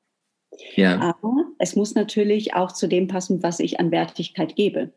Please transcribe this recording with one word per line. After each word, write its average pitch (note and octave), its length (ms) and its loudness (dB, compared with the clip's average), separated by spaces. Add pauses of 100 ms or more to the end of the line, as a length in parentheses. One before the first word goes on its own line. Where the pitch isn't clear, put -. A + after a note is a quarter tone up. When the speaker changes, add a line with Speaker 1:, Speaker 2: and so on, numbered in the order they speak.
(760)
Speaker 1:
Ja. F#3 240 4
Speaker 2:
Aber A3+ 460 0 (140)
es - 180 -2
muss G#3 180 0
natürlich G#3 600 0
auch F#3 180 -2
zu - 160 -2
dem F3+ 180 2
passen, F#3 360 -2
was E3+ 180 -2
ich E3+ 180 -2
an E3 140 2
Wertigkeit E3+ 640 -4
gebe. F#3 400 0